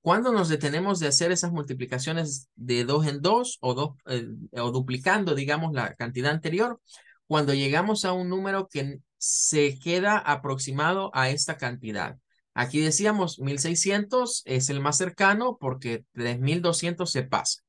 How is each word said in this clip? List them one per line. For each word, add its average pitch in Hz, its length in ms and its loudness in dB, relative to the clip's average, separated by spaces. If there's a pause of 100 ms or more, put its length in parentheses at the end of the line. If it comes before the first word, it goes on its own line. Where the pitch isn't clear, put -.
¿Cuándo 220 320 2
nos 190 160 4
detenemos 160 500 0
de 160 80 0
hacer 170 260 2
esas 170 200 0
multiplicaciones 143 1040 -4
de 120 280 0
dos 151 220 4
en 143 160 -2
dos 233 380 2
o 127 120 0
dos, 135 180 -2 (160)
eh, 120 200 -4 (260)
o 120 180 -2
duplicando, 131 640 0
digamos, 147 380 -2
la 123 220 -2
cantidad 123 380 -2
anterior? 180 480 -2 (460)
Cuando 147 280 2
llegamos 160 500 0
a 185 80 2
un 185 160 -2
número 190 400 -2
que 139 300 -6 (180)
se 143 640 2
queda 185 400 2
aproximado 139 960 -2
a 131 160 2
esta 147 260 -2
cantidad. 120 600 -6 (340)
Aquí 131 280 0
decíamos 190 580 0
mil 135 200 -4
seiscientos 202 840 0
es 131 240 0
el 139 120 -2
más 147 180 0
cercano 202 600 2
porque 127 540 -4
tres 120 280 -2
mil 151 200 2
doscientos 170 520 0
se 131 100 0
pasa. - 460 -2